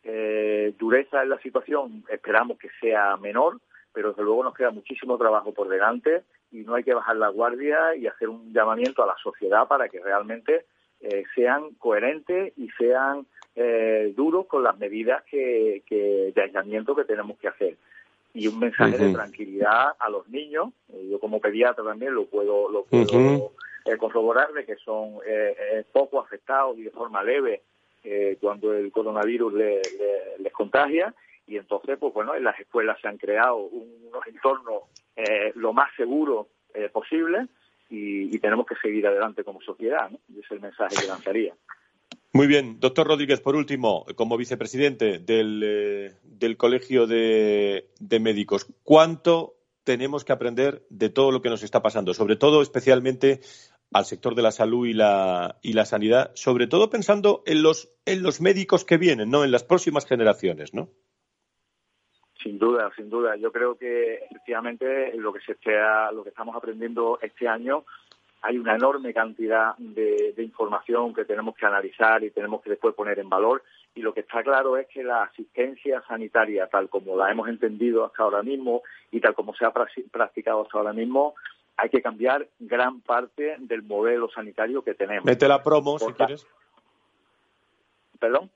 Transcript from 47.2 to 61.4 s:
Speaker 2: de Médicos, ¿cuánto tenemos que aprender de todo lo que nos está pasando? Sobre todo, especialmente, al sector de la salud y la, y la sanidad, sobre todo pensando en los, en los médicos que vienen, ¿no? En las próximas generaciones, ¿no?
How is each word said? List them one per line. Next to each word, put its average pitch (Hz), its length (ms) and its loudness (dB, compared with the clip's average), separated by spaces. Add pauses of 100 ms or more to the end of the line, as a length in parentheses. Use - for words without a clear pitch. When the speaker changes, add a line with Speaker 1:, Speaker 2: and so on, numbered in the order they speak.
Speaker 2:
de 110 220 0
Médicos, 104 480 0 (160)
¿cuánto 165 680 4 (280)
tenemos 135 420 -2
que - 80 -2
aprender 123 560 0
de 110 220 -2
todo 135 220 4
lo 131 100 0
que 123 80 -2
nos 107 140 -4
está 123 180 0
pasando? 101 320 0
Sobre 107 220 2
todo, 147 260 6
especialmente, 131 800 2 (520)
al 98 120 4
sector 113 320 -4
de 120 60 2
la 110 100 6
salud 120 340 0
y 117 60 -2
la, 95 680 2
y 113 100 -6
la 107 120 4
sanidad, 110 500 2
sobre 123 340 0
todo 196 220 4
pensando 208 540 2
en 156 200 2
los, 156 280 2 (140)
en 185 160 -2
los 170 180 -2
médicos 185 440 2
que 165 140 4
vienen, 135 320 2
¿no? 147 120 6
En 139 80 2
las 120 140 4
próximas 165 420 2
generaciones, 90 640 2
¿no? 139 180 -8 (1500)